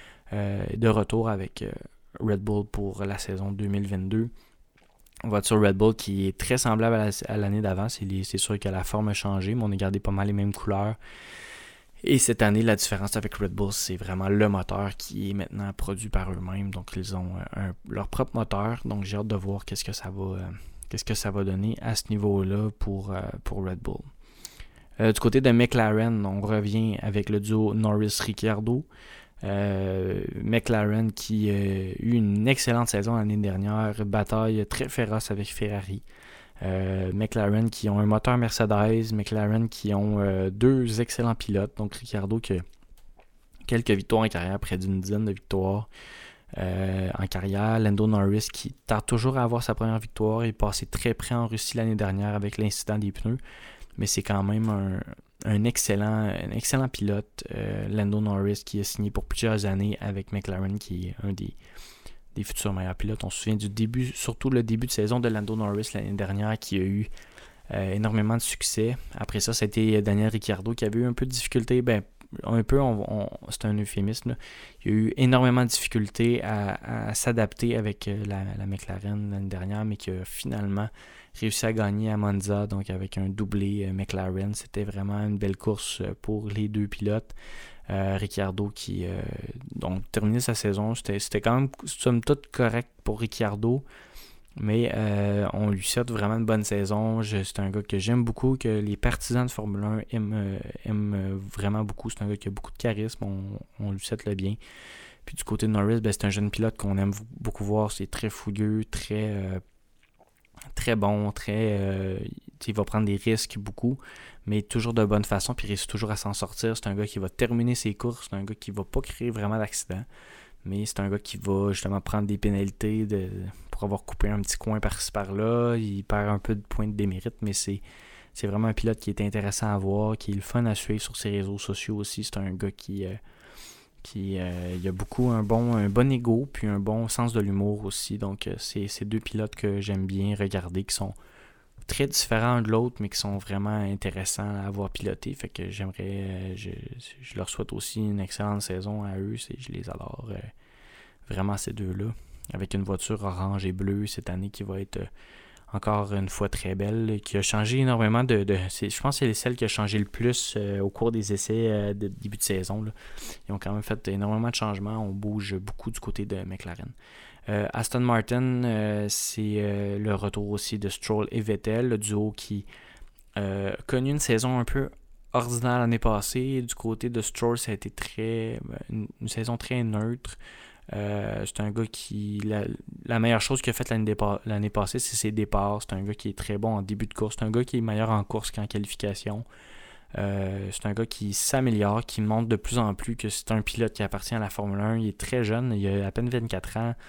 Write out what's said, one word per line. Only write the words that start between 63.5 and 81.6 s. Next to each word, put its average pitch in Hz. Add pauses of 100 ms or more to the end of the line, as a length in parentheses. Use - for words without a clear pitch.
du 104
début, 113
surtout -
le 123
début 113
de 123
saison 110
de 120
Lando 107
Norris 107
l'année 104
dernière, 101
qui -
a 92
eu... 101 (640)
Euh, 95
énormément 107
de 117
succès. - (200)
Après -
ça, 113
c'était 110
Daniel 104
Ricciardo 107
qui 113
avait 107
eu 120
un 123
peu 131
de 131
difficulté. 123
Ben, 117 (400)
un 113
peu, 139
on, 107
on, - (200)
c'est -
un 104
euphémisme, 104
là. 120 (480)
Il -
y -
a 107
eu 110
énormément 127
de 120
difficultés 117
à, 107
à 107
s'adapter 117
avec, 107
euh, 104
la, 98 (140)
la 101
McLaren 101
l'année 98
dernière, 95
mais 104
qui -
a 92
finalement 104 (500)
réussi 110